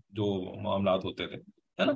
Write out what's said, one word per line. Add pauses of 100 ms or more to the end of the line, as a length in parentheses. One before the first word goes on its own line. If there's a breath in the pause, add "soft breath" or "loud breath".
جو
معاملات
ہوتے
تھے، (420)
ہے
نا،